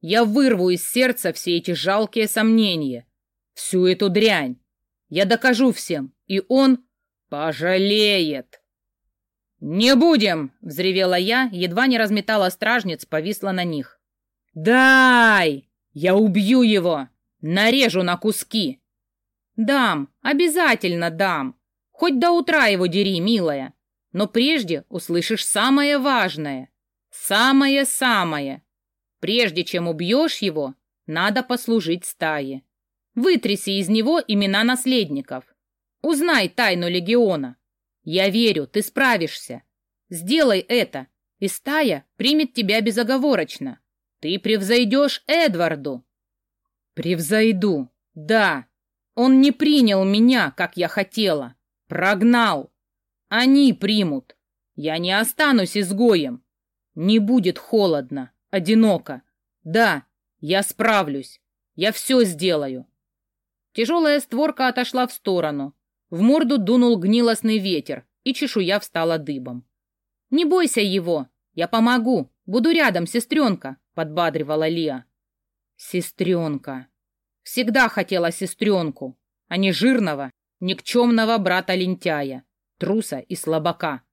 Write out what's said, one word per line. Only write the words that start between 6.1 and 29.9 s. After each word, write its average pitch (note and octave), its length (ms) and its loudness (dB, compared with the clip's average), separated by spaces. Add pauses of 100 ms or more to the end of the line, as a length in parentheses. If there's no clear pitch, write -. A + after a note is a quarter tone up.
и F#3+ 220 -2
он C4 340 4 (460)
пожалеет». F3 1300 0 (1000)
«Не G3+ 360 2
будем!» — G#3 560 2 (100)
взревела F3+ 560 0
я, A#3 340 0
едва F3+ 360 -2
не B3 100 2
разметала G#3 520 0
стражниц, G#3+ 560 -4
повисла F#3+ 460 -4
на F#3 120 -4
них. D#3 360 -8 (560)
«Дай! A#3 1120 4 (240)
Я F3 220 2
убью G#3+ 480 4
его! F3 440 0 (340)
Нарежу G3 640 2
на F3 140 -2
куски!» G#3 640 -4 (760)
«Дам, A3 540 0 (120)
обязательно C4+ 880 0
дам! E3 460 -4 (340)
Хоть D4+ 280 0
до F4 120 4
утра D#4+ 360 2
его F#3 200 2
дери, F#3+ 320 0
милая! E3+ 540 -2 (380)
Но G3+ 160 -2
прежде A3+ 640 -2
услышишь F3 560 -4
самое C#4 520 2
важное, D#3+ 720 -2 (420)
самое-самое. A#3 1500 0 (560)
Прежде F#3 440 -2
чем F3 240 -4
убьёшь F3+ 520 -2